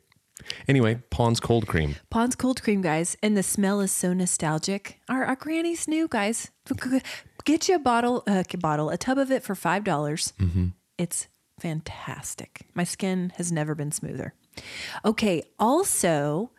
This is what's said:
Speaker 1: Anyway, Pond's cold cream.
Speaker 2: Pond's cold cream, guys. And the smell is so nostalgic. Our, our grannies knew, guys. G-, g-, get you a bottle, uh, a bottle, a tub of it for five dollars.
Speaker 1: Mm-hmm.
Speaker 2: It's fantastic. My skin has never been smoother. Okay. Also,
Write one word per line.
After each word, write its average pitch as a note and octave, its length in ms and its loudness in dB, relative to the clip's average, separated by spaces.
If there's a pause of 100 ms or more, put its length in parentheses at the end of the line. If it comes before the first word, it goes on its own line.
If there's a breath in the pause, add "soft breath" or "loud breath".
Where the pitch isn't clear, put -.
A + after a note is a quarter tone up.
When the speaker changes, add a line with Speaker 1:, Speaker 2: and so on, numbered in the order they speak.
(680 loud breath)
Speaker 1:
Anyway, B2 420 4
Pond's A#2 300 2
cold A#2 260 2
cream. D2+ 300 0 (140)
Speaker 2:
Pond's A#3 260 0
cold B3+ 260 0
cream, G3+ 200 2
guys. E3 400 0
And G#3+ 140 2
the F#3+ 60 4
smell G3+ 380 0
is F#3+ 120 0
so F3+ 200 0
nostalgic. F3+ 960 -2
Our, B3+ 160 -2
our C4 120 0
grannies E4 520 -2
knew, D#4+ 200 2
guys. G#3+ 420 -2 (160)
G-, - 80 -2 (160)
g-, C4 100 4 (440 loud breath)
get D#4+ 240 2
you F#4 80 6
a - 20 4
bottle, A#3+ 480 2
uh, F#3+ 260 4
a G3 60 -4
bottle, D3+ 320 2
a F3 60 0
tub C4 220 0
of C4 120 2
it C4 120 2
for G3 120 -4
five F#3 300 0
dollars. D3+ 540 0
Speaker 1:
Mm-hmm. F2+ 300 2 (300)
Speaker 2:
It's - 300 -4 (320)
fantastic. - 1120 -8
My F3 100 0
skin F#3 520 -2
has F3 160 -4
never D3+ 220 0
been D3 180 -4
smoother. - 420 -6 (680 loud breath)
Okay. G3+ 380 2 (160)
Also, G3 1000 2